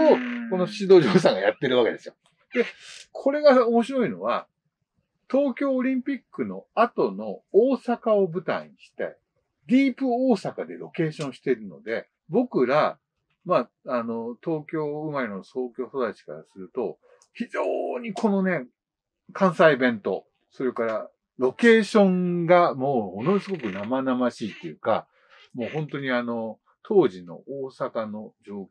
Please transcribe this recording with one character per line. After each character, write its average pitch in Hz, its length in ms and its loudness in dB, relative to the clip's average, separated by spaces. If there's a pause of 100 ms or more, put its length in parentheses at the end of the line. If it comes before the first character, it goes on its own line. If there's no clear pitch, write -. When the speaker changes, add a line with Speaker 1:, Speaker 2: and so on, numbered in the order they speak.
(140)
Speaker 1:
ー - 320 -4
ん。 226 40 -10
Speaker 2:
こ 185 80 -2
の 180 80 0
宍 202 220 -4
戸 190 120 10
錠 160 180 6
さ 160 140 4
ん - 20 -2
が - 60 -4
や 101 100 2
っ - 80 0
て 143 100 -2
る 123 100 2
わ 120 60 6
け 98 60 2
で 80 80 -4
す - 80 -20
よ。 - 80 -18 (400)
で、 240 120 0 (440)
こ - 220 -2
れ 302 100 -2
が 254 240 8
面 233 160 4
白 247 240 -2
い 139 40 -2
の 87 100 -10
は、 214 260 -2 (840)
東 269 240 0
京 277 200 -2
オ 254 80 0
リ 262 120 0
ン 254 80 -4
ピ 285 120 -6
ッ 247 60 -10 (100)
ク - 140 -6
の 95 300 -10
後 196 360 0
の 101 300 -10 (120)
大 247 240 4
阪 233 360 -4
を 196 160 2
舞 165 160 -8
台 82 240 -6
に - 100 -20
し - 160 -20
て、 92 220 -8 (500)
デ 247 100 2
ィ 277 120 2
ー 247 60 -4
プ 269 120 -6
大 254 300 2
阪 - 300 -8
で 170 100 -14
ロ 160 140 -14
ケ 165 140 -4
ー 156 80 -4
シ 156 100 -10
ョ 139 80 -8
ン - 20 -10
し - 80 -20
て 139 120 0
い 120 40 -2
る 107 100 -10
の 76 160 -18
で、 110 260 -8 (200)
僕 185 380 0
ら、 127 320 0 (460)
ま 160 240 0 (180)
あ、 139 60 -8
あ 120 100 -2
の、 117 420 -8
東 156 220 -4
京 160 180 -6
生 151 260 -8
ま 143 120 -4
れ 117 60 -4
の 98 140 -10
東 127 320 -8
京 127 100 -8
育 113 300 -4
ち - 80 -20
か - 100 -16
ら 78 100 -16 (100)
す - 60 -20
る 92 160 -18
と、 107 240 -6 (340)
非 - 160 -10
常 - 500 -4
に 233 140 -10
こ 220 160 -2
の 196 140 0
ね、 175 240 -2 (640)
関 185 220 2
西 160 220 6
弁 120 240 0
と、 98 260 -4 (240)
そ - 140 -8
れ 123 80 -2
か 117 120 -4
ら 110 240 -4 (300)
ロ 127 160 2
ケ 226 260 6
ー - 20 2
シ 208 160 2
ョ 202 60 8
ン 180 420 0
が 175 280 6
も 131 400 -2
う 110 100 -8
も 170 80 2
の 202 80 0
す 190 100 -10
ご 190 60 -6
く 113 160 -6
生 110 300 -4
々 127 280 -2
し 117 180 -8
い 90 40 -12
っ - 80 -20
て 170 80 -12
い 78 40 -12
う 78 60 -20
か、 104 280 -2 (480)
も 117 120 -6
う 104 60 -8
本 151 160 -6
当 147 100 -8
に 139 120 -6
あ 123 120 0
の、 113 360 -8 (260)
当 185 240 4
時 92 160 -14
の 82 240 -16
大 135 220 -10
阪 120 360 -8
の 107 260 -12 (140)
状 101 240 -14